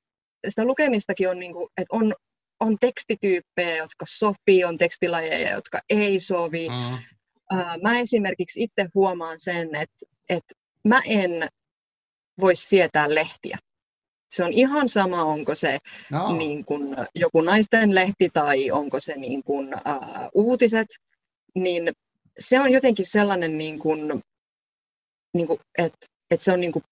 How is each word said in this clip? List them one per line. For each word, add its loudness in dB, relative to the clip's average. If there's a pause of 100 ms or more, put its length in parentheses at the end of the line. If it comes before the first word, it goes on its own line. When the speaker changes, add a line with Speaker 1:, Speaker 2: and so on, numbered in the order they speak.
(480)
Speaker 1:
sitä -2
lukemistakin 0
on, -4
niin -12
kun, -10
että -6
on, 2 (460)
on 0
tekstityyppejä, -2
jotka -8
sopii, 2
on -2
tekstilajeja, -2
jotka -6 (100)
ei 2
sovi. -2
Speaker 2:
Mm. -6 (540)
Speaker 1:
Ää, -2
mä 2
esimerkiksi -2
itse -2
huomaan 0
sen, -6
että, -8 (240)
että -4 (300)
mä 4
en -2 (920)
voi 4
sietää 2
lehtiä. -4 (720)
Se -2
on -2
ihan 2
sama, 0
onko -2
se -2 (340)
Speaker 2:
No. -2
Speaker 1:
niin -6
kun -6 (200)
joku 2
naisten 4
lehti 2
tai 0
onko -2
se -8
niin -8
kun, -6 (120)
ää, -8
uutiset, 4 (680)
niin -2 (480)
se 4
on 4
jotenkin 4
sellainen, 0
niin -8
kun, -2 (1120)
niin 0
kun, -2 (200)
et, 0 (380)
et 0
se 2
on 2
niin -2
kun -4 (100)